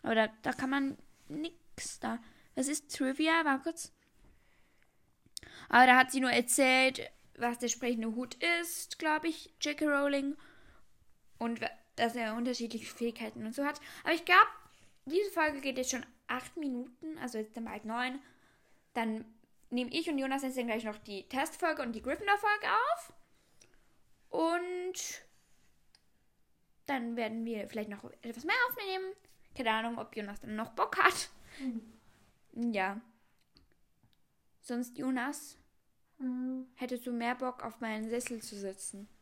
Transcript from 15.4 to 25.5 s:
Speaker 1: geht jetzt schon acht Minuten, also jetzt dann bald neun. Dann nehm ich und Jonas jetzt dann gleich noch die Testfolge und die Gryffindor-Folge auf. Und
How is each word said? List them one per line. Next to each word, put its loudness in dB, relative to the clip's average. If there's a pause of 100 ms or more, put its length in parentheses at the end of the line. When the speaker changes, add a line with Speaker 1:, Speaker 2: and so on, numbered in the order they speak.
Speaker 1:
geht -4
jetzt -2
schon -4 (220)
acht -6
Minuten, -6
also -6
jetzt -8
dann -8
bald -10
neun. -4 (760)
Dann -2 (440)
nehm -2
ich -2
und 0
Jonas -2
jetzt -4
dann -2
gleich -2
noch -4
die -10
Testfolge -2
und -4
die -6
Gryffindor-Folge 0 (260)
auf. -8 (1160)
Und 0 (1900)